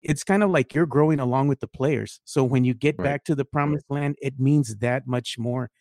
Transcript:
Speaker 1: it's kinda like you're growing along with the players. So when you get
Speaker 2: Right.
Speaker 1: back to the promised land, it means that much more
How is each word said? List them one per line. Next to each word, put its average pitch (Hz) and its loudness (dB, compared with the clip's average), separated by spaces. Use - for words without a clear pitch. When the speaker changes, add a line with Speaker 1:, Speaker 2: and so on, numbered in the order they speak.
Speaker 1:
it's 151 -4
kinda 202 2
like 160 0
you're 165 2
growing 147 2
along 131 0
with 139 0
the - -8
players. 131 -4
So 135 0
when 127 2
you 127 2
get 147 0
Speaker 2:
Right. - -4
Speaker 1:
back 143 -2
to 160 0
the 139 -2
promised 147 -2
land, 143 -2
it 135 -6
means 131 2
that 123 -2
much 123 -6
more 120 -4